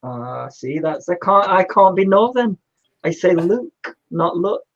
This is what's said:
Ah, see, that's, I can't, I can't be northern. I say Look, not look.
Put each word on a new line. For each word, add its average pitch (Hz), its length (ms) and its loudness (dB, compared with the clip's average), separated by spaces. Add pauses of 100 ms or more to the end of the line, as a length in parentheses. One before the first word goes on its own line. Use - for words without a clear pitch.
Ah, 127 460 -12
see, 135 300 -10
that's, 156 300 -6
I 175 140 -2
can't, 202 260 4
I 185 160 2
can't 190 320 4
be 190 100 2
northern. 220 520 2 (460)
I 165 60 -2
say 175 240 0
Look, 175 600 -4 (140)
not 165 260 -2
look. 190 280 -4 (120)